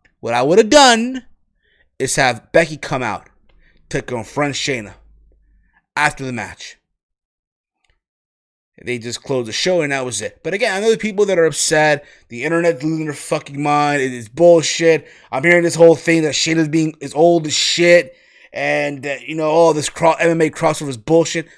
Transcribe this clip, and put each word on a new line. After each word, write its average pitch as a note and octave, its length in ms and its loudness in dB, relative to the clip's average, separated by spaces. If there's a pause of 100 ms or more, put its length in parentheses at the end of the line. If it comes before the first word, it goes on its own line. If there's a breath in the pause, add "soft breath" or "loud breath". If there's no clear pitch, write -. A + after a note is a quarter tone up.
(200)
what A#2 140 -6
I B2 80 2
would D#3 160 4
have G#3+ 120 4
done B3+ 560 4 (720)
is C3 180 -4
have B2 360 -2
Becky E3 240 2
come C3+ 260 -6
out G#2 260 -8 (600)
to C#3 140 -6
confront B2+ 520 -6
Shayna A2 400 -6 (1000)
after C#3+ 280 -2
the C3 80 -8
match. - 440 -12 (2000)
They A#2+ 140 -6
just A#2 260 -12
closed B2+ 240 -4
the A2 40 -12
show F3 300 -2
and C#3+ 80 -4
that C3+ 140 -4
was A#2+ 180 -8
it. - 220 -12
But E3 100 -6
again, G#3 180 -2
I F#3+ 80 -4
know A3+ 120 0
the A3 60 0
people G#3 280 -2
that F#3+ 120 0
are E3 80 4
upset, D3+ 580 0 (240 soft breath)
the A#2+ 160 -12
internet's E3 400 -2
losing D#3+ 220 -4
their D3 80 -8
fucking C#3+ 460 -8
mind, D3 420 0
it C3 100 -4
is A#2+ 160 -12
bullshit. D#3+ 800 4 (240 soft breath)
I'm C3 100 -4
hearing F3 220 4
this E3 100 0
whole E3 220 8
thing E3 260 0
that D3 120 -2
Shayna's D#3+ 340 -2
being, D#3 320 -2
is C#3 120 -12
old E3 360 2
as C#3+ 60 -6
shit, F3 600 2 (380 soft breath)
and, C#3+ 520 -4
uh, C#3 120 -8 (100)
you D3+ 80 -10
know, D#3 160 -2
all E3 240 4
this D3+ 140 -4
cro-, E3 240 0
M E3 180 0
M E3 120 0
A D#3 80 0
crossover D#3 380 -4
is C3 80 -10
bullshit. D#3+ 600 0